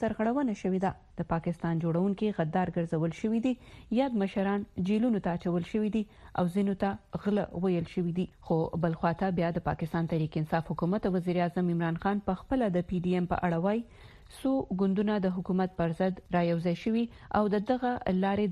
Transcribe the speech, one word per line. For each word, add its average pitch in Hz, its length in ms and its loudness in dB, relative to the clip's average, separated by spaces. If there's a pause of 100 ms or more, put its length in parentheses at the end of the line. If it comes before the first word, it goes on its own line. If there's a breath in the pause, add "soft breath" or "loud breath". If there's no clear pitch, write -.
سرغړونه 226 640 0
شوې 185 220 0
ده. 185 60 2 (280)
د 175 100 -4
پاکستان 170 560 -2
جوړونکي 190 540 0
غدار 175 380 0
ګرځول 165 420 0
شوي 226 260 0
دي، 254 80 2 (460 loud breath)
یاد 262 240 2
مشران 196 420 0 (240)
جیلونو 214 380 2
ته 175 140 0
اچول 175 280 0
شوي 214 300 0
دي 214 40 0 (380 loud breath)
او 180 40 4 (120)
ځینو 202 260 2
ته - 440 -4
غله 202 400 0
ویل 175 280 2
شوي 175 240 0
دي. 185 80 0 (220)
خو 165 100 4 (280)
بل 165 180 0
خواته 170 340 2
بیا 170 220 2
د - 80 -6
پاکستان 160 460 -2
تحریک 160 280 0
انصاف 165 320 -2
حکومت 185 360 0
او 180 80 0
وزیر 175 280 0
اعظم 175 300 0
عمران 165 300 0
خان 202 200 0
په 185 160 -2
خپله 240 380 0
د 175 100 -4
پی 180 160 -2
ډی 180 140 2
ایم 180 120 0
په - 140 0
اړه 170 220 0
وایي، 226 180 0 (540 loud breath)
څو 269 180 2 (240)
ګوندونه 202 460 2
د 180 100 -2
حکومت 185 420 0
پر 165 220 0
ضد 185 200 0 (120)
رايوځای 170 500 2
شوي 226 240 0 (320 loud breath)
او 214 80 2
د 202 240 0
دغه 247 240 0 (240)
لارې 202 320 2